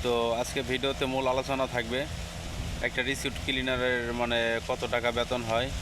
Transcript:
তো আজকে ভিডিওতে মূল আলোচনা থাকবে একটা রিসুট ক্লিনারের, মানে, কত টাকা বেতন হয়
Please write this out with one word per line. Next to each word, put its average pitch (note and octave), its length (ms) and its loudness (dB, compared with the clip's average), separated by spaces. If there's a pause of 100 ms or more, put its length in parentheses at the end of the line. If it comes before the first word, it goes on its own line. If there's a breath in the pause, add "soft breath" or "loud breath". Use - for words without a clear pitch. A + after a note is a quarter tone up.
তো A#2 300 4
আজকে B2 280 -2
ভিডিওতে C3 440 0
মূল C3 220 2
আলোচনা C3 400 2
থাকবে B2 380 0 (760)
একটা B2+ 200 0
রিসুট C3 320 -2 (120)
ক্লিনারের, B2+ 680 0
মানে, A#2 540 2
কত B2+ 240 0
টাকা A#2+ 200 2
বেতন A#2+ 320 0
হয় A2+ 260 2 (120)